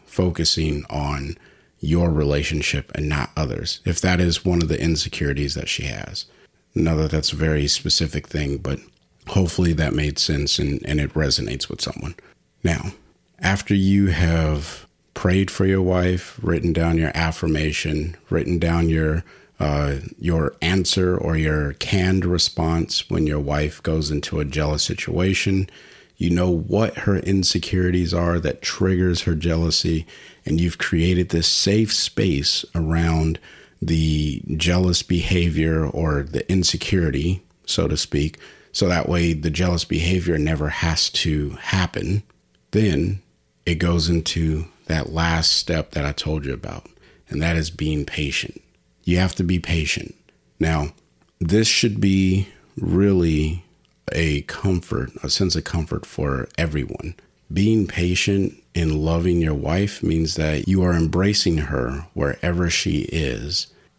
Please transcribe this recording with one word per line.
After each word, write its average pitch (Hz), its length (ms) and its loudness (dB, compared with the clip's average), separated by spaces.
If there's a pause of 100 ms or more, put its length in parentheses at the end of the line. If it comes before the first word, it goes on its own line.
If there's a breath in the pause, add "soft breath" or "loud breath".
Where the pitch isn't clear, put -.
focusing 80 840 0
on 71 480 -4 (420 soft breath)
your 82 320 2
relationship 73 840 0
and 76 120 -4
not 73 300 -2
others, - 480 -4
if 85 160 -2
that 90 180 2
is 87 240 0
one 87 180 2
of 80 60 0
the 80 140 0
insecurities 71 720 -2
that 76 160 -8
she - 140 -4
has? 53 420 -10 (500 soft breath)
Know 80 220 4
that 78 140 0
that's 78 200 0
a 73 60 -6
very 76 300 2
specific - 600 0
thing, 69 300 -2
but 67 220 -4 (480)
hopefully 90 460 2
that 78 200 0
made 73 260 -2
sense 71 400 0
and, 71 260 -2
and 76 140 0
it 71 140 -2
resonates 67 560 -2
with - 100 -10
someone. - 360 -8 (480 loud breath)
Now, 85 280 0 (480)
after 98 340 0
you 98 340 4
have 80 800 0 (280)
prayed 92 360 2
for - 160 0
your 95 160 4
wife, 90 600 0
written 85 320 0
down 82 240 2
your 80 180 0
affirmation, 78 1040 -2 (120)
written 85 300 0
down 82 300 2
your, 80 340 0 (360 loud breath)
uh, 73 380 0 (220)
your 80 420 0
answer 90 560 2
or 80 200 -2
your 76 360 0
canned 92 520 0
response 82 840 -2
when 82 160 0
your 76 140 0
wife 76 440 -2
goes 80 280 -2
into 73 280 -4
a 76 60 -2
jealous 73 380 -2
situation, 95 880 0 (480 loud breath)
you 87 120 0
know 90 200 2
what 87 500 0
her 101 180 2
insecurities 90 960 0
are 85 280 2
that 73 200 -2
triggers 92 600 0
her 85 140 0
jealousy, 80 720 0 (400 loud breath)
and 80 140 0
you've 85 180 0
created 87 520 2
this 82 180 2
safe 107 460 2
space - 720 0 (100)
around 80 640 2 (420 loud breath)
the 78 600 0 (160)
jealous 87 440 2
behavior 82 840 2
or 73 380 0
the 71 280 -4
insecurity, 87 920 0 (240)
so 82 220 0
to 76 80 -2
speak, 73 420 -2 (360 loud breath)
so 92 160 0
that 87 180 0
way 85 240 2
the 80 180 -2
jealous 87 360 0
behavior 85 520 0
never 76 300 0
has 80 420 -2
to 73 420 -2 (100)
happen. 95 600 -2 (500)
Then 95 500 2 (440)
it 85 100 0
goes 85 340 2
into 80 560 0 (220)
that 78 260 -2
last 82 400 2
step - 380 -2
that 71 140 -2
I 73 60 -2
told 73 320 -4
you 67 100 -4
about, 50 360 -12 (400 soft breath)
and 73 120 -2
that 82 140 2
is 80 140 0
being 76 340 -2
patient. - 580 -6 (440)
You 87 140 4
have 92 160 2
to 95 80 0
be 87 140 2
patient. - 580 -2 (440)
Now, 80 300 0 (500)
this 104 300 2
should 107 320 2
be 95 480 4 (260 loud breath)
really 85 880 2 (480)
a 76 320 0
comfort, - 680 -4 (100)
a - 80 -6
sense 90 260 0
of 80 80 -2
comfort - 400 -4
for 67 540 -4
everyone. 76 560 -4 (400 soft breath)
Being 104 320 4
patient 90 720 0 (180)
in 78 300 0
loving 85 360 2
your 78 140 2
wife 82 480 -2
means 82 320 0
that 78 340 -2
you 95 140 4
are 90 120 4
embracing 85 640 2
her 67 580 -4
wherever 85 560 0
she 80 300 0 (100)
is 65 560 -4 (320 soft breath)